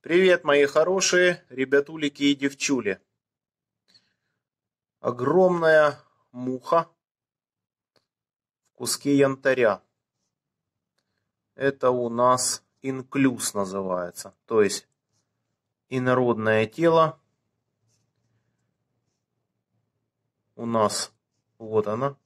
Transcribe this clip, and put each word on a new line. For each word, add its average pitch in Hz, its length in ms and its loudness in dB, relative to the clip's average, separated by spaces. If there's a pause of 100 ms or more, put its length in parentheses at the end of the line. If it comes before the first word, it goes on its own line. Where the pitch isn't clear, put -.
Привет, 180 340 4
мои 143 220 4
хорошие 180 840 0
ребятулики 139 720 -2
и 143 120 2
девчули. 135 640 -4 (2000)
Огромная 156 1000 2 (320)
муха 127 560 -4 (1040)
в - 880 -20
куске 139 400 -2
янтаря. 131 640 0 (1700)
Это 135 340 -2
у 123 180 -4
нас 123 560 0 (160)
инклюз 131 720 -4
называется, 95 800 -8 (120)
то 110 160 2
есть 98 260 -2 (1000)
инородное 120 720 0
тело. 160 560 0 (3250)
У 113 80 -12
нас 113 480 -2 (460)
вот 107 280 -2
она. 131 400 -6